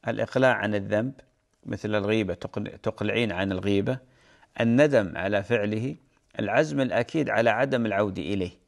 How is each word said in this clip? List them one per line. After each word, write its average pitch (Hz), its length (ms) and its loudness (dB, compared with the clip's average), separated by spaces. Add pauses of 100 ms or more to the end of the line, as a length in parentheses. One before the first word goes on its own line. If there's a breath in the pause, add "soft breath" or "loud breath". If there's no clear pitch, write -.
الإقلاع 113 460 2
عن 104 220 -2
الذنب 104 380 0 (520)
مثل 107 300 -4
الغيبة، 101 380 0
تقل-، - 500 -8
تقلعين 107 480 -2
عن 95 200 -2
الغيبة، 98 460 0 (640 soft breath)
الندم 120 560 4
على 98 260 0
فعله، 110 520 -2 (440)
العزم 139 420 0
الأكيد 120 480 0
على 113 200 4
عدم 120 360 0
العودة 98 360 0
إليه. 90 300 -2 (160)